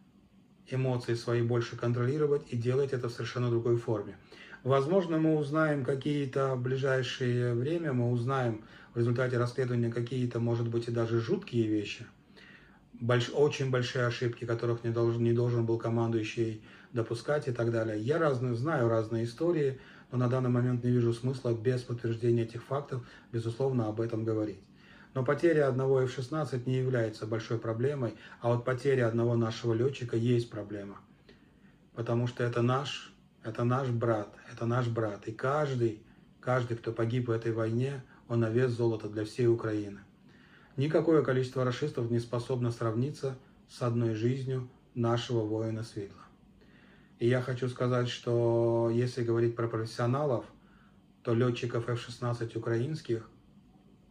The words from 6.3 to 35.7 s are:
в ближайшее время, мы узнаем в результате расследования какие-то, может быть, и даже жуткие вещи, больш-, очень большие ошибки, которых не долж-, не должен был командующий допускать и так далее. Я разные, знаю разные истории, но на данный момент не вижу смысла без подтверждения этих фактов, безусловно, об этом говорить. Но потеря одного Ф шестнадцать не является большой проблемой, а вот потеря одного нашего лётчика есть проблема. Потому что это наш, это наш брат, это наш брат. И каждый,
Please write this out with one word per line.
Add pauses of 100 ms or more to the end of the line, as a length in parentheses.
в
ближайшее
время,
мы
узнаем (320)
в
результате
расследования
какие-то,
может
быть,
и
даже
жуткие
вещи, (840)
больш-,
очень
большие
ошибки,
которых
не
долж-,
не
должен
был
командующий (300)
допускать
и
так
далее.
Я
разные,
знаю
разные
истории, (320)
но
на
данный
момент
не
вижу
смысла
без
подтверждения
этих
фактов, (240)
безусловно,
об
этом
говорить. (540)
Но
потеря
одного
Ф
шестнадцать
не
является
большой
проблемой, (260)
а
вот
потеря
одного
нашего
лётчика
есть
проблема. (960)
Потому
что
это
наш, (300)
это
наш
брат, (180)
это
наш
брат.
И
каждый, (360)